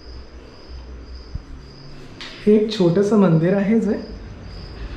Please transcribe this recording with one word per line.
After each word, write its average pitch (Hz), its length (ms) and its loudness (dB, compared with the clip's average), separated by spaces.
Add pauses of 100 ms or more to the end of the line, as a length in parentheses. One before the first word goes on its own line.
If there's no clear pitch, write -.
(2500)
हे 214 100 8
एक 214 220 2
छोटंसं 202 400 4
मंदिर 175 380 6
आहे 202 240 4
जे 202 200 0 (960)